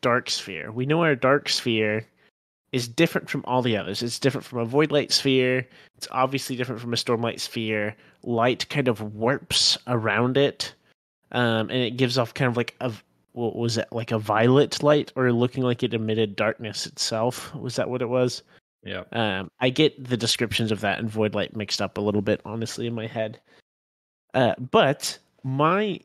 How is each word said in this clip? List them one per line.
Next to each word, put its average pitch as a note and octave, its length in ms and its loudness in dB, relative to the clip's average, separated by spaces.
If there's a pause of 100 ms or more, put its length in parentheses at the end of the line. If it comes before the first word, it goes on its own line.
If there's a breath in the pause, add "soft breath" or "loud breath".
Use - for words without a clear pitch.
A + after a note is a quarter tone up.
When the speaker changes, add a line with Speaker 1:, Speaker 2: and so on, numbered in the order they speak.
Speaker 1:
dark B2 300 2
sphere. F#2 420 -8
We B2 140 -4
know D#3 180 2
our D#3 100 4
dark C3+ 340 4
sphere A2 560 0 (680 soft breath)
is A#2+ 160 -2
different E3 420 0
from C#3+ 140 -4
all B2+ 180 0
the A#2 140 2
others. G2 260 -4
It's A#2+ 160 -6
different B2+ 260 0
from B2+ 140 -8
a A#2 60 0
void D3 260 2
light D3 220 0
sphere. B2+ 560 2 (280 loud breath)
It's - 140 -14
obviously C3 460 -2
different B2 240 -6
from A#2+ 120 -6
a A#2 40 -2
storm A#2 260 0
light A#2 180 -4
sphere. G#2+ 540 -4 (300 soft breath)
Light A#2 460 0
kind C#3+ 180 0
of G#2+ 260 -4
warps - 720 0
around A#2 500 2
it, - 380 0 (580 soft breath)
um, A2+ 380 2
and B2+ 120 -2
it A#2+ 140 -4
gives B2 220 2
off A#2 160 0
kind C3+ 140 2
of A#2 80 0
like A#2+ 240 -2
a B2+ 100 -4
v-, G#2 120 -14 (300)
what A#2+ 240 -4
was A2+ 220 -2
it, - 140 -2
like A2+ 200 -6
a A2+ 60 2
violet A#2 640 4
light, D3 340 2
or B2+ 160 2
looking B2 320 0
like B2 180 0
it A2+ 120 -2
emitted A2 420 0
darkness A2 500 -4
itself. - 680 -4
Was B2 220 -8
that B2 140 -2
what B2 120 -2
it A#2 60 -4
was? B2+ 340 0 (420 soft breath)
Speaker 2:
Yeah. F#2+ 180 -10 (100)
Speaker 1:
Um, G2 380 -2 (100)
I B2+ 100 4
get C#3 320 2
the B2 140 -2
descriptions A2+ 560 0
of G2 80 -2
that G2+ 200 0
and A2+ 100 -4
void G#2+ 240 0
light G2+ 220 -4
mixed G#2 260 -4
up G2 160 -4
a - 20 -2
little G#2 220 2
bit, G#2 220 0
honestly, A2 420 -6
in A#2 80 -6
my A2 120 -6
head. A2+ 320 -6 (960 soft breath)
Uh, B2 220 2 (160)
but D3 480 2 (240)
my D#3+ 640 2